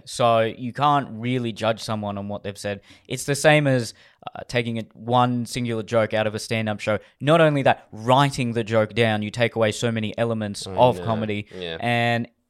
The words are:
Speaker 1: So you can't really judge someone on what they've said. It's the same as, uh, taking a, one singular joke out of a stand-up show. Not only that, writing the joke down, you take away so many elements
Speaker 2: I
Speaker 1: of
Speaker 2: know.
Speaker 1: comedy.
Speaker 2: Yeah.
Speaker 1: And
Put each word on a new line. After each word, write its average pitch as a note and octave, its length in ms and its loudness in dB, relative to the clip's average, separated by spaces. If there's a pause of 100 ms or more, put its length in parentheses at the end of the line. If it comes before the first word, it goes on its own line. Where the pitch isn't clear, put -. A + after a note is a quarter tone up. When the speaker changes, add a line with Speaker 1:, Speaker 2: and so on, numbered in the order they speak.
Speaker 1:
So A#2 340 2
you A2+ 320 -4
can't C#3+ 380 0
really A#2+ 420 -4
judge A2 300 -2
someone G#2 340 -6
on G2+ 120 -8
what G#2 140 -8
they've G2 140 -10
said. G2+ 240 -6 (260)
It's - 180 -8
the C#3+ 100 -2
same D3+ 320 4
as, B2+ 260 0 (420)
uh, - 140 -12
taking A#2 300 -2
a, A2 40 -8 (120)
one B2 500 0
singular A#2 380 -4
joke A2 320 0
out A2 120 2
of G#2+ 80 -4
a A2 40 -4
stand-up A2 420 -4
show. G#2+ 180 0 (220)
Not D#3 220 4
only D3 220 4
that, A#2+ 280 2
writing B2+ 640 2
the A#2 100 0
joke G#2+ 300 0
down, A2 260 2
you G#2 100 -4
take A#2 260 -2
away A2 160 2
so A#2 200 -2
many A2 240 -4
elements A2 500 -4
Speaker 2:
I G2+ 60 -12
Speaker 1:
of A2 280 4
Speaker 2:
know. F2 40 -8
Speaker 1:
comedy. G#2+ 500 -4
Speaker 2:
Yeah. E2+ 260 -8
Speaker 1:
And A#2 480 0 (220)